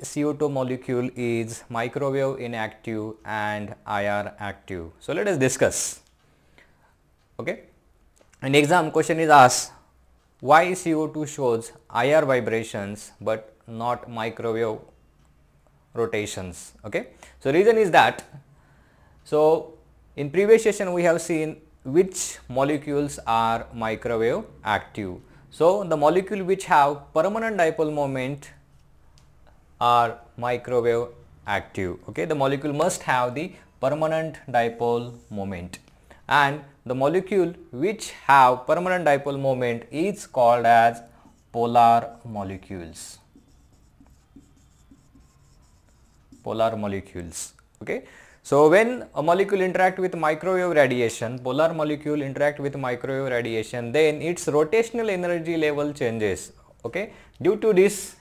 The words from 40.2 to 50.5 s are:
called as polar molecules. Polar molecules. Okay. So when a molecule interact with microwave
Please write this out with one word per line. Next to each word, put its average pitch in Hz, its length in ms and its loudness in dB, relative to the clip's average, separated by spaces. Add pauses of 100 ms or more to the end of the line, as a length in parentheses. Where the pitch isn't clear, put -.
called 120 400 4
as 117 380 6 (480)
polar 117 640 4 (100)
molecules. 95 920 -12 (3250)
Polar 110 340 -2
molecules. 95 800 -8 (260)
Okay. 208 260 -8 (380)
So 147 260 4
when 226 460 2
a 147 80 -4
molecule 190 360 0
interact 185 380 0
with 185 180 -4
microwave 170 600 -2